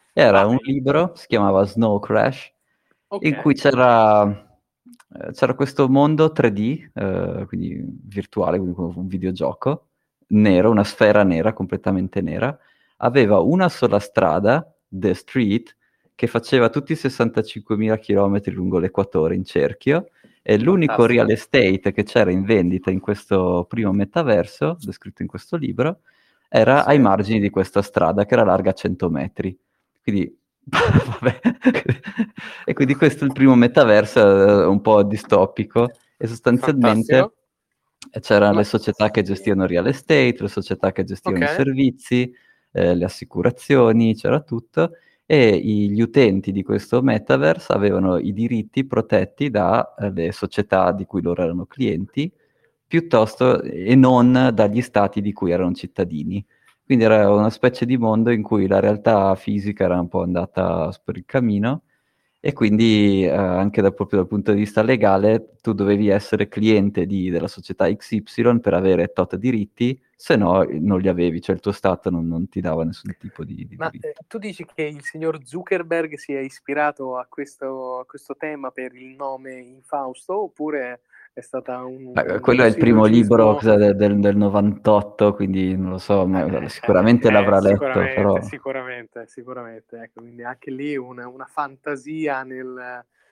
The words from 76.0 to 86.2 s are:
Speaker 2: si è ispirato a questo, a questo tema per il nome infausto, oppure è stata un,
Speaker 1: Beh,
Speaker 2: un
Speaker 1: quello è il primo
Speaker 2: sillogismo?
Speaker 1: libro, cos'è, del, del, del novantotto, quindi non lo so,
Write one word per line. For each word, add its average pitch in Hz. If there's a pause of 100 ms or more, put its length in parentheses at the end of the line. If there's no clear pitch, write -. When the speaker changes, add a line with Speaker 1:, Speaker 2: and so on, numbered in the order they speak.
Speaker 2:
si 143
è 135
ispirato 135
a 127
questo, 131
a 127
questo -
tema 143
per 127
il 131
nome 135
infausto, 131
oppure 143 (320)
è -
stata 127
un, 127
Speaker 1:
Beh, -
Speaker 2:
un 110
Speaker 1:
quello 127
è 120
il 110
primo 117
Speaker 2:
sillogismo? 110
Speaker 1:
libro, 107
cos'è, 107
del, 104
del, 101
del 101
novantotto, 104
quindi 95
non 92
lo 92
so, 95